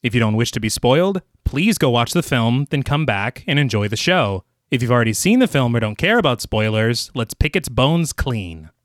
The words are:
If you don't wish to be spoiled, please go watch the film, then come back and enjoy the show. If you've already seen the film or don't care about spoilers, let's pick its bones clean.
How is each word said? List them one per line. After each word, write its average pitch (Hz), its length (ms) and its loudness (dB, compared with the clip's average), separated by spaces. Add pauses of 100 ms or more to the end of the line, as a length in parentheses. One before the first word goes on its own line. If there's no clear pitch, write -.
If 117 100 -2
you 120 80 2
don't 110 160 2
wish 117 140 0
to 117 100 -6
be 107 80 -2
spoiled, 165 520 2 (220)
please 180 340 0
go 143 120 2
watch 117 240 0
the 175 100 0
film, 123 460 0
then 139 140 -2
come 151 220 0
back 107 400 -4
and 147 140 0
enjoy 107 300 0
the 107 80 -4
show. 113 480 0 (260)
If 120 100 0
you've 120 100 0
already 113 220 2
seen 233 260 2
the 262 80 4
film 123 280 0
or 117 60 2
don't 107 160 -4
care 208 200 2
about 139 240 0
spoilers, 110 720 -2
let's 117 200 -6
pick - 240 -2
its 170 120 -4
bones 147 440 0
clean. 85 560 -6 (160)